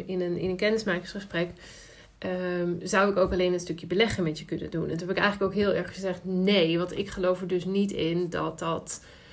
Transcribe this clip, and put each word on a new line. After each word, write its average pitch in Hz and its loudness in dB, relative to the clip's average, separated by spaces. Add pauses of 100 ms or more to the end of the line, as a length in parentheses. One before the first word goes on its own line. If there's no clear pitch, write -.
in 185 -2
een, 175 0
in 185 -2
een 180 0
kennismakingsgesprek, 185 -2 (680)
ehm, 180 -2 (100)
"Zou 196 4
ik 196 2
ook 185 4
alleen 180 2
een 180 0
stukje 170 -6
beleggen 196 2
met 156 -2
je - -12
kunnen - -6
doen?" 165 -4
En 160 -2
toen 175 -6
heb 185 -2
ik - 2
eigenlijk 196 2
ook 208 -2
heel 202 4
erg 180 -2
gezegd, 185 -6
"Nee, 185 4
want 175 -2
ik 202 -4
geloof 180 0
er 185 -6
dus 180 0
niet 196 2
in 170 0
dat 160 -4
dat," - -4 (320)